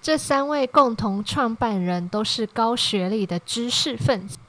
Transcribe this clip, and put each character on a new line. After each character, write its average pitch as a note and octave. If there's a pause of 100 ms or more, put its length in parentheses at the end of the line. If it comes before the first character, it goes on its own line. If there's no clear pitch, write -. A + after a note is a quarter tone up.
这 D#4
三 C#4
位 D4
共 B3+
同 G3+
创 A#3+
办 A3
人 F3
都 G#3+
是 A3
高 A3+
学 F#3+
历 G#3
的 F3
知 A#3
识 B3
分 G3+
子 - (120)